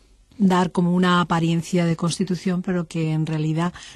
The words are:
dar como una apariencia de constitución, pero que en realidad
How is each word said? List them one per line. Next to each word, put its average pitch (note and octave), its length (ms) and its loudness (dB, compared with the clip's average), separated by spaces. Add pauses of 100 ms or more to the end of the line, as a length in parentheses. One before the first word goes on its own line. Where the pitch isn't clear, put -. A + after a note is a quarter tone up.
(400)
dar F#3 320 4
como F3 220 2
una F3+ 280 4
apariencia E3+ 640 0
de E3 100 0
constitución, F3+ 680 -2
pero F3+ 240 -4
que D#3+ 240 -4
en D#3 160 0
realidad D#3+ 440 -2 (240)